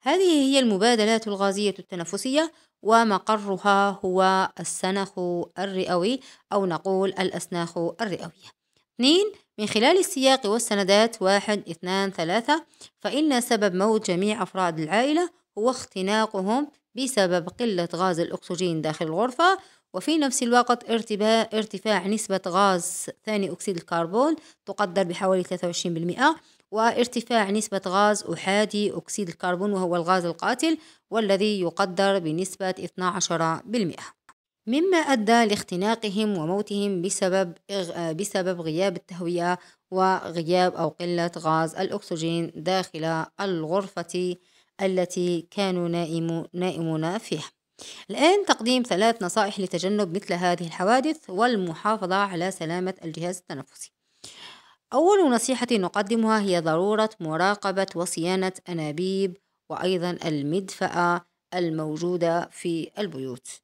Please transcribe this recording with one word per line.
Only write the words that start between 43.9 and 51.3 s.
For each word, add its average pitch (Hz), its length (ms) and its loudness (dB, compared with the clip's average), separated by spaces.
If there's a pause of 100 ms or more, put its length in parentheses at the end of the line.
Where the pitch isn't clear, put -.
التي 180 680 0
كانوا 185 380 -2
نائمو-، 165 640 -4
نائمون 170 640 -2
فيها. 156 320 -8 (600)
الآن 349 340 4
تقديم 254 380 2
ثلاث 226 400 2
نصائح 202 380 -2
لتجنب 185 560 -2
مثل 208 160 -4
هذه 175 340 0
الحوادث 247 640 0